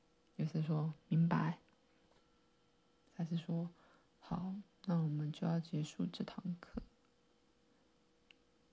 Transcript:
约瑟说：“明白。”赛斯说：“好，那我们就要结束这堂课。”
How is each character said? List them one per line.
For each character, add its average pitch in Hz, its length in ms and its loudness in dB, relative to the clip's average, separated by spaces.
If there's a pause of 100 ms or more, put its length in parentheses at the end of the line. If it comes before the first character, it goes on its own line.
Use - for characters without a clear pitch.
(360)
约 156 100 0
瑟 156 160 0
说 156 320 0 (160)
：“明 165 180 6
白。” 165 300 2 (1600)
赛 170 80 -2
斯 165 100 -2
说 165 360 -2 (500)
：“好， 180 320 -4 (320)
那 170 160 4
我 160 60 2
们 151 240 0
就 170 160 -2
要 165 120 2
结 156 240 -2
束 175 220 -2
这 - 180 -4
堂 - 360 -6
课。” - 240 -10 (1900)